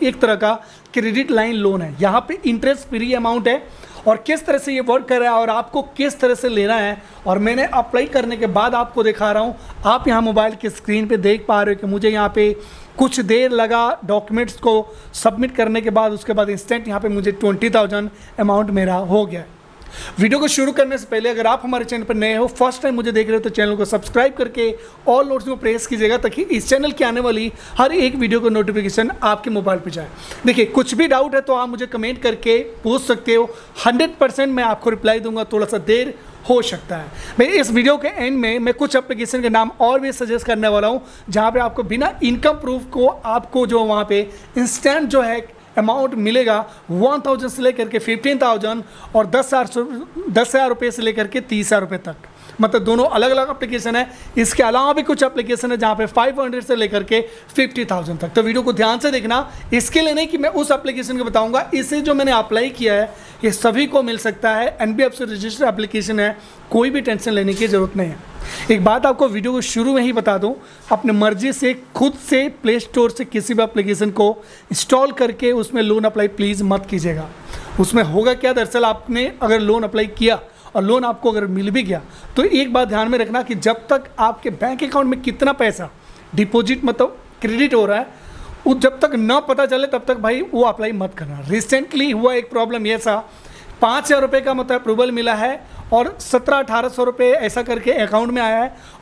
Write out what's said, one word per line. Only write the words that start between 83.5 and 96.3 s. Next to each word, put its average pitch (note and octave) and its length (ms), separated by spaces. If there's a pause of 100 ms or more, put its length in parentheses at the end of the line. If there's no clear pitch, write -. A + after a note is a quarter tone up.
जब A3 300
तक C#4 160 (160)
आपके A3+ 320
bank B3 320
account C4+ 240
में B3+ 140
कितना C4+ 320
पैसा G3+ 360 (460)
deposit A#3 500
मतलब A#3+ 320 (240)
credit A#3+ 320
हो A3 120
रहा G3+ 140
है C4 80 (600)
वो C4 80
जब C4 240
तक D4 160
ना A#3 240
पता C#4 260
चले C4 220
तब B3+ 200
तक B3+ 100
भाई A3+ 260
वो B3 200
apply A3 280
मत F#3+ 260
करना। C#3+ 220 (100)
Recently C4+ 640
हुआ A#3+ 220
एक A#3+ 160
problem A3+ 380
ये A3 100
था, A3 200 (640)
पाँच B3+ 240
हज़ार C#4 160
रुपये C4+ 200
का C4+ 120
मतलब B3+ 280
approval A#3+ 300
मिला A#3 240
है B3+ 240 (340)
और B3 280
सत्रह C4+ 360